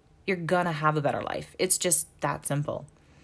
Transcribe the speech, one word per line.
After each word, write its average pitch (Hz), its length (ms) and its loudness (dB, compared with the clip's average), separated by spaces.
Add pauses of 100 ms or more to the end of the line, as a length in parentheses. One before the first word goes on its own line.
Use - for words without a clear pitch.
(260)
you're 190 100 2
gonna 180 360 2
have 156 240 2
a 147 60 0
better 117 200 0
life. - 360 -6
It's 185 180 2
just - 300 0 (140)
that - 260 -2
simple. 143 400 -4 (380)